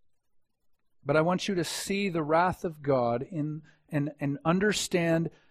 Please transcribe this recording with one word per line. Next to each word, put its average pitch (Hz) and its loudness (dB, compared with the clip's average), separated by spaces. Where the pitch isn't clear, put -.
but 139 2
I 156 4
want 175 0
you 202 -2
to 175 0
see 202 -4
the 165 -2
wrath 165 2
of 156 -8
God 127 2
in, 151 -6
and, 147 -2
and 139 -2
understand 170 2